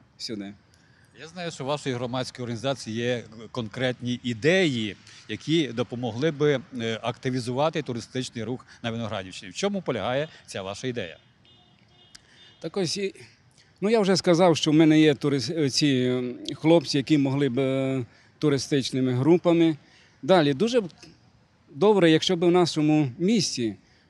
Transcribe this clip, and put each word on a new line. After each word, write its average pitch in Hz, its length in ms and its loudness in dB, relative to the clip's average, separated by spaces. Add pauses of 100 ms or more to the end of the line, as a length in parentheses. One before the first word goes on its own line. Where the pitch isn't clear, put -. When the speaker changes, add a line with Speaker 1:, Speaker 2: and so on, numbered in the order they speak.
(180)
Speaker 1:
сюди. 101 340 -12 (680)
Speaker 2:
Я 151 80 -18
знаю, 170 220 -10
що 147 140 -10
у - 20 -8
вашої 139 280 -4
громадської 123 500 -6
організації 117 520 -6
є 120 260 -4 (280)
конкретні 123 720 -6
ідеї, 123 760 0 (320)
які 147 400 -2
допомогли 120 600 -4
би, 143 300 0 (200)
е, 113 220 -6
активізувати 127 800 -4
туристичний 123 640 -8
рух 120 220 -8 (160)
на 117 80 -6
Виноградівщині. 104 600 -10
В - 20 -20
чому 202 280 -4
полягає 127 460 -4 (180)
ця 104 160 -10
ваша 98 240 -10
ідея? 101 300 -8 (1400)
Speaker 1:
Так 165 160 -10
ось, 185 200 -2
і... 196 180 -6 (640)
Ну, 196 100 0
я 226 100 4
вже 190 160 4
сказав, 170 400 4
що 165 140 0
в 147 40 4
мене 156 260 8
є 151 140 6
турис-, 143 440 -2
е, 143 120 2
ці, - 160 0
м, 127 500 0 (180)
хлопці, 160 440 4
які 151 200 2
могли 135 300 2
б, 120 100 -4
е, 135 460 -2 (340)
туристичними 135 760 0
групами. 165 640 4 (460)
Далі, 147 320 4
дуже 233 260 0
б 180 100 -4 (840)
добре, 180 360 4
якщо 156 260 2
б 165 80 0
в 175 60 4
нашому 151 680 2
місті 170 580 0 (340)